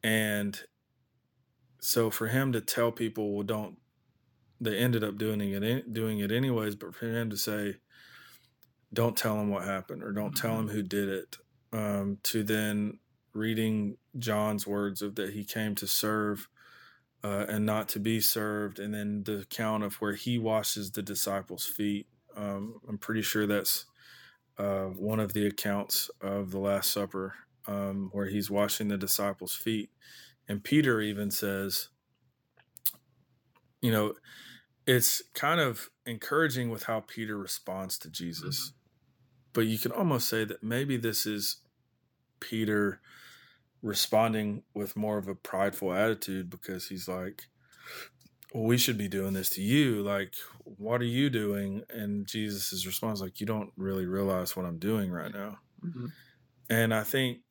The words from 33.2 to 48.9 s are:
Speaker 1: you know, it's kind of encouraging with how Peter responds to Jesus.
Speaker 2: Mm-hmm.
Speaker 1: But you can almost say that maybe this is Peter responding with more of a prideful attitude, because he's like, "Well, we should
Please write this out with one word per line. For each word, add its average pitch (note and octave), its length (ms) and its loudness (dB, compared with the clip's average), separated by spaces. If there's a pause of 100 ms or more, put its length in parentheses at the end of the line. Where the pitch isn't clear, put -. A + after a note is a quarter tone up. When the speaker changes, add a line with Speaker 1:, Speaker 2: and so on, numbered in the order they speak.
Speaker 1:
you A#2 100 4
know, G#2+ 220 4 (720)
it's - 360 6 (120)
kind D#3+ 260 2
of C3 300 0 (160)
encouraging B2 640 0
with G#2+ 140 -6
how A2 180 0
Peter A2 360 -6
responds F#2 600 -6
to D#2+ 100 -12
Jesus. D#2+ 600 -6
Speaker 2:
Mm-hmm. - 20 -20 (800)
Speaker 1:
But A#2 140 4
you A2 100 0
can A#2 140 -2
almost D#3 380 2
say A2+ 160 2
that G#2+ 180 -10
maybe B2+ 340 0
this A2+ 280 0
is G#2 320 -2 (840)
Peter G#2+ 640 0 (800)
responding G#2+ 840 2 (100)
with G#2 220 -6
more G#2+ 220 0
of F#2+ 100 -4
a G2 80 -4
prideful F#2+ 580 0
attitude, G2 560 2
because F2+ 400 -8
he's F#2 180 -8
like, F#2 400 -6 (1080)
"Well, A2+ 100 -2
we A#2+ 140 6
should B2 200 4